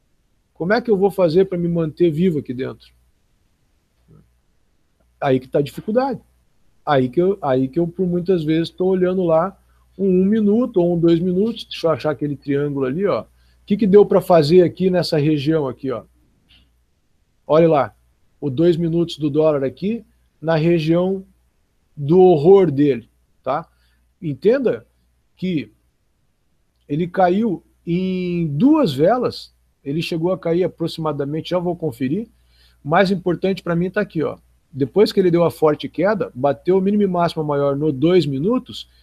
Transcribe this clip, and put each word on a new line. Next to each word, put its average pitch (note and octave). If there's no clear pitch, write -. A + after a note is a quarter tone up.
como E3+
é A3+
que A#3+
eu G#3+
vou F#3+
fazer F3+
pra F#3
me F3
manter E3+
vivo D#3+
aqui B2
dentro? B2
Aí C3+
que C3
tá D3+
a -
dificuldade. G#3+
Aí C3+
que B2
eu, F#3+
aí C3
que C3
eu, E3+
por F3+
muitas F3
vezes, D#3+
tô -
olhando F#3
lá E3
um, F#3
um F#3+
minuto A3
ou F3
um E3+
dois E3+
minutos, F#3
deixa -
eu D#3+
achar D3+
aquele D3
triângulo C#3
ali, D3+
ó. B2+
O -
que G#3
que G#3+
deu G3+
pra G3
fazer F3
aqui F3+
nessa E3+
região D3+
aqui, B2+
ó? A2
Olha D#3+
lá, C#3+
o C#3+
dois D#3+
minutos E3
do D3
dólar D3
aqui, F#3+
na D#3+
região E3+
do D3+
horror F3+
dele, C3
tá? C#3+
Entenda F#3
que E3+
ele D#3
caiu F#3
em F3+
duas A3
velas, E3+
ele C#3+
chegou E3+
a F#3
cair F3
aproximadamente, D#3
já F3+
vou F3
conferir, D#3+
mais F3
importante F#3
pra E3+
mim F3
tá F#3+
aqui, F#3
ó. A#2
Depois C#3
que -
ele F#3
deu E3+
a D#3+
forte D3+
queda, E3+
bateu C#3
o F#3+
mínimo G3+
e G3+
máximo F3
maior C#3+
no D3+
dois D#3
minutos D#3+